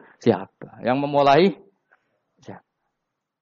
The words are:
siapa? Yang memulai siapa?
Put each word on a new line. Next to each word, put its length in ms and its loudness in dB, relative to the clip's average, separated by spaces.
siapa? 640 -6
Yang 220 -2
memulai 580 2
siapa? 240 -20